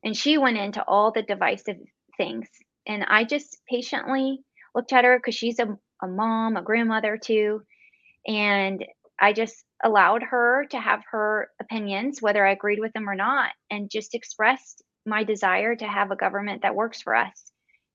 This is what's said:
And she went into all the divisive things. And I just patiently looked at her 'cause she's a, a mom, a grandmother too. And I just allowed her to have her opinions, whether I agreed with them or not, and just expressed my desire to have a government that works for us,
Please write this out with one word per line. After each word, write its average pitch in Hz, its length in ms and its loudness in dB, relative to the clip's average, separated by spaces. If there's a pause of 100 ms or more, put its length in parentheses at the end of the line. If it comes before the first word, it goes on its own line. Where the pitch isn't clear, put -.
And 214 140 -4
she 302 220 2
went 247 180 2
into 202 300 -4
all 208 240 4
the 220 100 -2
divisive 196 560 -2 (400)
things. - 300 -4 (400)
And 208 200 -6
I 214 180 4
just 294 340 -6 (100)
patiently 269 680 -2 (340)
looked 240 180 -4
at 247 140 6
her 247 140 6
'cause 233 160 -4
she's 233 240 -4
a, 208 180 -2 (240)
a 190 60 -8
mom, 220 500 -2
a 175 60 -6
grandmother 220 520 0
too. 214 460 0 (680)
And 202 560 0 (360)
I 208 140 6
just 220 300 -4 (200)
allowed 214 400 4
her 247 480 2
to 254 80 -6
have 214 320 0
her 214 400 -2 (100)
opinions, 220 640 -6
whether 208 200 4
I 196 100 6
agreed 208 260 -2
with 220 140 -6
them 220 140 -6
or 196 80 -4
not, 240 360 0 (180)
and 202 220 -6
just 220 240 -8
expressed - 680 -2 (240)
my 214 180 -2
desire 202 520 0
to 226 120 -8
have 202 220 -2
a 196 60 -2
government 196 480 -4
that 196 120 0
works 226 280 -4
for - 120 -2
us, - 360 -2 (440)